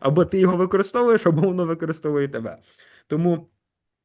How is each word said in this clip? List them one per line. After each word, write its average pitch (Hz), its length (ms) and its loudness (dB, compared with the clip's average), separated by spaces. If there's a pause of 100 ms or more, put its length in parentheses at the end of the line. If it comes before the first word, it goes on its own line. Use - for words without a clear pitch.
або 147 240 2
ти 190 140 -2
його 185 180 4
використовуєш, 208 720 0
або 165 160 2
воно 180 240 0
використовує 156 640 -4
тебе. 117 300 -10 (480)
Тому 170 420 -2 (560)